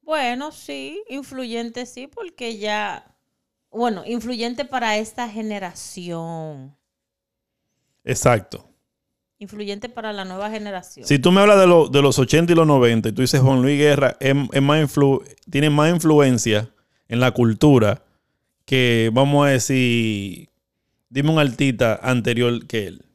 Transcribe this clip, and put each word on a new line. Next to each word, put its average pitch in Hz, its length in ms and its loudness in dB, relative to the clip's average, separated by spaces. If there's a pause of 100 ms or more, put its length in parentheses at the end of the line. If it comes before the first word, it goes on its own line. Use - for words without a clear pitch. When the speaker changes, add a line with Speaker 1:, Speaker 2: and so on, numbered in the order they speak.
Speaker 1:
Bueno, 285 520 -6
sí, 285 560 -14
influyente 247 760 -10
sí, 247 220 -18
porque 240 520 -14
ya, 208 540 -8 (560)
bueno, 220 360 -6
influyente 240 580 -8
para 240 340 -4
esta 220 300 -10
generación. 170 1500 -12 (1300)
Speaker 2:
Exacto. 117 600 -2 (720)
Speaker 1:
Influyente 208 520 -12
para 220 240 -10
la 196 100 -10
nueva 190 260 -8
generación. 202 560 -12
Speaker 2:
Si 143 140 0
tú 175 140 4
me 196 80 6
hablas 208 180 6
de 190 80 8
lo, 165 220 6
de 139 120 2
los 139 180 4
ochenta 160 340 2
y - 20 4
los 165 100 4
noventa, 120 440 2
y - 20 -8
tú 90 100 -4
dices, 131 200 2
"Juan 131 200 4
Luis 139 160 2
Guerra 139 440 2
es, 135 120 0 (200)
es 139 80 2
más 147 200 2
influ-, 139 400 2 (300)
tiene 147 180 2
más 151 240 4
influencia 135 760 2 (400)
en 117 100 -4
la 127 120 2
cultura 117 680 2 (640)
que, 117 500 0
vamos 143 320 4
a 143 40 4
decir, 117 1000 -2 (600)
dime 139 220 -2
un 160 80 2
artista 123 640 0
anterior 120 680 -2
que 104 200 -6
él". 90 280 -18